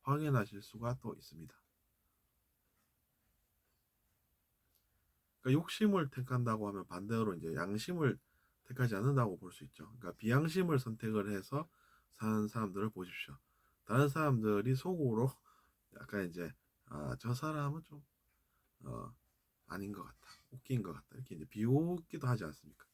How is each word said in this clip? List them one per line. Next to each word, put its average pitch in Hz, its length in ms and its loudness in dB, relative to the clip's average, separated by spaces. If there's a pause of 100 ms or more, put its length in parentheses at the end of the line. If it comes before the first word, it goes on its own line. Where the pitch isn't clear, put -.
확인하실 131 600 2
수가 123 380 -6
또 113 140 -8
있습니다. 78 400 -16 (3750)
그러니까 135 200 6
욕심을 190 500 2
택한다고 120 580 0
하면 98 180 -4
반대로 104 480 0
이제 80 200 -4
양심을 107 640 0 (460)
택하지 123 320 0
않는다고 117 420 2
볼 90 140 -16
수 - 120 -18
있죠. 76 220 -16 (120)
그러니까 90 200 -8
비양심을 156 600 4
선택을 110 540 0
해서 135 360 -4 (460)
사는 110 340 2
사람들을 107 420 -2
보십시오. 90 460 -10 (480)
다른 135 240 4
사람들이 123 680 4
속으로 135 540 2 (640)
약간 98 340 -4
이제, 82 240 -8 (340)
"아, 135 320 -6
저 123 160 -2
사람은 151 500 -4
좀, 147 200 -20 (800)
어, 57 300 -8 (520)
아닌 98 260 -6
것 90 120 -8
같다, - 240 -20 (240)
웃긴 127 300 -4
것 87 100 -8
같다." - 240 -16
이렇게 127 180 -12
이제 76 120 -12
비웃기도 147 840 0
하지 107 160 0
않습니까? 76 500 -14